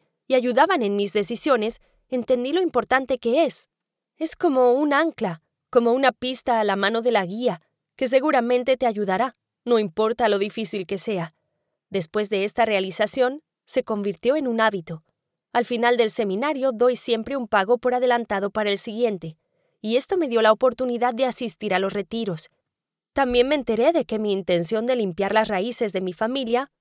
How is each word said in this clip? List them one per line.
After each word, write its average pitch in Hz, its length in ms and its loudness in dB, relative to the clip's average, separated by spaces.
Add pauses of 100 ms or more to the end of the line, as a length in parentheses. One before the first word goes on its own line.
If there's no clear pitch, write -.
(280)
y 262 80 2
ayudaban 254 460 2
en 202 140 0
mis 202 180 -2
decisiones, 226 680 0 (300)
entendí 254 440 -2
lo 359 80 0
importante 262 580 0
que 269 260 2
es. - 220 -6 (500)
Es 320 180 -2
como 254 380 4
un 285 200 2
ancla, 247 480 -2 (280)
como 233 220 4
una 262 200 2
pista 247 480 -2
a 214 40 2
la 202 120 0
mano 202 260 0
de 240 100 0
la 208 140 2
guía, 202 360 -4 (340)
que - 120 -2
seguramente 254 680 2
te 254 80 0
ayudará, 208 500 -2 (300)
no 240 140 2
importa 220 480 0
lo 202 120 2
difícil 208 460 -4
que 196 120 -6
sea. 185 380 -4 (540)
Después 196 400 -2
de 196 140 -2
esta 214 220 0
realización, 214 800 -2 (220)
se - 180 -2
convirtió 208 520 -2
en 294 120 -2
un 233 120 -2
hábito. 190 440 -2 (500)
Al 240 120 2
final 240 320 0
del 220 140 2
seminario 254 600 -2
doy 240 240 2
siempre 233 420 -2
un 247 100 -6
pago 214 300 2
por 247 160 -2
adelantado 233 560 0
para 208 220 -2
el 202 60 0
siguiente, 208 600 -4 (440)
y 214 160 -2
esto 370 200 0
me 330 100 0
dio 233 140 2
la 220 100 6
oportunidad 240 640 0
de 254 120 0
asistir 226 480 -4
a 180 60 2
los 190 140 -2
retiros. 202 560 -6 (640)
También 247 340 2
me 294 80 2
enteré 247 380 2
de 302 120 0
que 220 140 -4
mi 214 120 0
intención 190 540 0
de 254 100 0
limpiar 196 380 -2
las 220 140 2
raíces 214 460 -2
de 185 80 -2
mi 180 120 -4
familia 240 680 -4